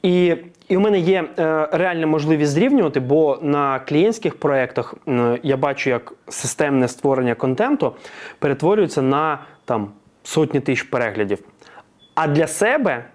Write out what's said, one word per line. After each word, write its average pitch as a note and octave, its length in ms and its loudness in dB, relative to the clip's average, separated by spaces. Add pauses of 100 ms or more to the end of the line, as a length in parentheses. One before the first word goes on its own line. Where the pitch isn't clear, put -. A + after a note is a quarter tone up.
І, F3+ 340 2 (320)
і F#3 80 2
у F#3+ 40 2
мене G#3 180 4
є, F3+ 260 2 (140)
е, D#3 340 0
реальна E3+ 340 0
можливість D3+ 460 2
зрівнювати, F#3+ 480 2
бо C#3 420 2
на C#3+ 380 0
клієнтських F#3 560 0
проєктах, C3 580 -2 (140)
м, A#2+ 340 2
я C3+ 140 0
бачу, C3+ 340 -2
як A#2 220 -4 (160)
системне C#3 600 0
створення B2+ 460 0
контенту C#3 580 0 (460)
перетворюється D3+ 640 0
на, C#3+ 360 0 (260)
там, G#2 260 -4 (320)
сотні D3+ 380 0
тисяч C3+ 220 -2
переглядів. G#2 560 -2 (760)
А D#3 120 0
для D3+ 200 2
себе G3+ 580 0 (100)